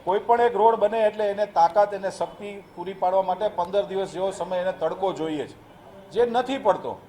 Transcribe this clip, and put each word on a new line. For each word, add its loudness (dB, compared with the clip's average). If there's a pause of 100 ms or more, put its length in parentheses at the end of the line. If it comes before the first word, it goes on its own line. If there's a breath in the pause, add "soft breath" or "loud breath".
કોઈ 0
પણ 4
એક 4
રોડ 4
બને 2
એટલે 2
એને 0
તાકાત, 4
એને -4
શક્તિ -8 (220)
પૂરી -10
પાડવા 2
માટે -2
પંદર -2
દિવસ -4
જેવો -4
સમય, -4
એને -2
તડકો -2
જોઈએ -4
છે, -18 (540)
જે 2
નથી -2
પડતો. 0 (160)